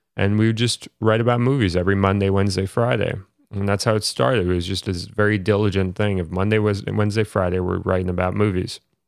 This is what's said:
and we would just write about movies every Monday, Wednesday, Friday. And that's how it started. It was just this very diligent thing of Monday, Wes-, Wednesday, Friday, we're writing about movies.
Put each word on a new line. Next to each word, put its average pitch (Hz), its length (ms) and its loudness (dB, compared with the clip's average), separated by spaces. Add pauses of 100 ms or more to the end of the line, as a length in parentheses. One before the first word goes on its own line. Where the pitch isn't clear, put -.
(160)
and 98 220 2
we 110 80 4
would 113 100 2
just 117 300 -2 (140)
write 110 200 2
about 120 200 2
movies 120 340 2
every 90 220 2
Monday, 98 340 2
Wednesday, 98 360 0
Friday. 117 480 -2 (380)
And 98 160 -4
that's 101 140 0
how 110 140 2
it 104 80 -2
started. 123 420 0
It 90 80 0
was 87 140 -2
just 95 160 -4
this 87 220 -6
very 104 300 0
diligent 98 600 0
thing 101 240 0
of 82 100 -6
Monday, 104 300 2
Wes-, 104 260 0
Wednesday, 104 380 0
Friday, 92 340 0
we're 90 200 -2
writing 92 300 -2
about 90 280 -2
movies. 104 420 0 (300)